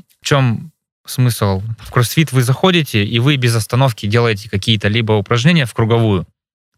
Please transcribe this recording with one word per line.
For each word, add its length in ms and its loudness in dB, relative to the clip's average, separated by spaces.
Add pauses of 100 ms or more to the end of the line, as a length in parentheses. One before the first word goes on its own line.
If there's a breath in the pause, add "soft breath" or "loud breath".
(220)
в 40 -16
чем 460 0 (340)
смысл? 560 -2 (180)
В 100 -18
кроссфит 420 0
вы 100 2
заходите, 600 0
и 160 -2
вы 160 2
без 200 0
остановки 500 -2
делаете 440 0
какие-то 380 -2
либо 260 0
упражнения 520 2
в 80 -14
круговую, 520 2 (520)